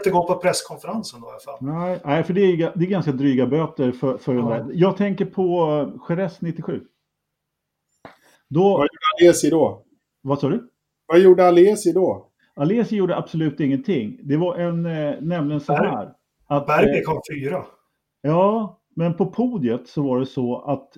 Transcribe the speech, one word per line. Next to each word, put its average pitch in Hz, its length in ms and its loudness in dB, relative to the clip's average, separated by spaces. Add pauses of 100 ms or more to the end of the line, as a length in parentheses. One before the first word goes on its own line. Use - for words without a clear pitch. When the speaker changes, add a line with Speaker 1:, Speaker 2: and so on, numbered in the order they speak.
Speaker 1:
inte 190 100 0
gå 175 160 0
på 180 80 0
presskonferensen 175 840 -6
då 120 60 -20
i 117 40 -18
alla 107 100 -18
fall. - 200 -16
Speaker 2:
Nej, 170 440 -6
nej, 156 200 0
för 175 100 -4
det 190 60 0
är 185 160 4
ga-, 160 180 -2
det 170 100 0
är 185 40 -2
ganska 180 240 -2
dryga 131 340 2
böter 143 460 -2
för, 127 260 -4
för 135 160 -4
Speaker 1:
Ja. 123 60 0
Speaker 2:
den 117 80 0 (180)
där. 127 80 -10
Jag 190 220 2
tänker 202 280 -2
på, 175 460 0 (220)
eh, - 160 -16
Jerez 175 320 -4
nittiosju. 165 400 -8 (1700)
Då 151 140 0
Speaker 3:
Vad 196 240 4
gjorde - 420 4
Alesi 160 220 4
då? 147 320 2 (400)
Speaker 2:
Vad 139 180 -2
sa 139 80 0
du? 220 200 -4 (380)
Speaker 3:
Vad 165 140 6
gjorde 180 280 8
Alesi 180 440 4
då? 160 360 -2 (280)
Speaker 2:
Alesi 190 400 0
gjorde 180 200 0
absolut 160 440 -4
ingenting. 135 640 -2
Det 139 140 -2
var 170 200 0
en, 170 300 -4
eh, 151 340 -4
nämligen 151 400 -4
så 143 120 -4
Speaker 1:
Berg-, 156 160 0
Speaker 2:
här, 110 240 -8 (340)
att, 143 200 -2
Speaker 1:
Berger 147 300 0
Speaker 2:
eh, 127 60 -2
Speaker 1:
kom 156 180 -4 (120)
fyra. 139 320 -6 (580)
Speaker 2:
Ja, 190 580 0 (160)
men 165 200 -2
på 190 100 0
podiet 185 640 -4
så 156 140 -4
var 127 180 0
det 131 60 -4
så 123 360 -6
att 135 360 -6